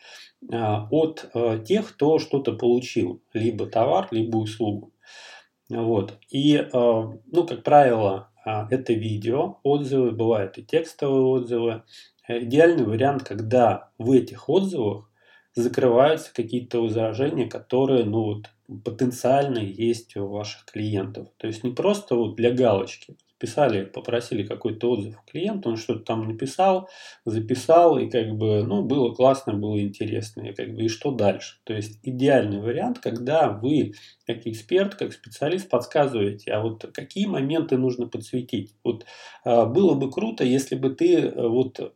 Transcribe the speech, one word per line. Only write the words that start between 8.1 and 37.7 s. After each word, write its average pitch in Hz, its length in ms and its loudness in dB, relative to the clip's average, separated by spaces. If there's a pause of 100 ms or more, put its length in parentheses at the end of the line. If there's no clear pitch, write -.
а, 107 260 -4
это 131 220 0
видео, 110 680 -2
отзывы, 135 500 2
бывают 107 460 0
и - 60 -14
текстовые 143 600 0
отзывы. 117 580 0 (460)
Э, 120 140 -4
идеальный 147 420 4
вариант, 131 400 0
когда 110 720 2
в 117 140 -2
этих - 360 2
отзывах 143 640 -2 (440)
закрываются 127 800 2
какие-то 120 480 -4
возражения, 113 640 -2
которые, 127 580 0
ну, 110 200 0
вот, 107 260 -6 (340)
потенциально 123 760 0
есть 110 580 -4
у 98 120 -4
ваших 104 380 -10
клиентов. 107 720 -6
То - 100 -10
есть 107 180 -8
не 123 80 -4
просто 190 440 0
вот 107 200 0
для 117 160 2
галочки. - 640 0 (220)
Писали, 117 460 0
попросили 117 640 -6
какой-то 110 460 -4
отзыв 104 280 -6
у - 100 -20
клиента, 196 380 -6
он 113 80 -2
что-то 113 240 -6
там 110 280 -4
написал, 185 600 0 (380)
записал, 131 720 4
и 113 100 -2
как 113 280 0
бы, 107 280 2
ну, 202 180 0
было 123 300 2
классно, 131 420 2
было 107 280 -2
интересно, 107 600 -6
и 113 120 -10
как 113 200 -10
бы, 113 100 -4
и 113 40 0
что - 220 -4
дальше? 101 540 -2
То 110 100 -6
есть 104 300 -8
идеальный 123 560 2
вариант, 160 400 -4
когда 123 500 0
вы 110 440 0 (320)
как 113 200 -8
эксперт, 185 480 -2
как - 180 -8
специалист 170 560 -6
подсказываете, 120 840 0
а 107 100 -2
вот 113 320 -8
какие 196 320 -6
моменты 147 500 0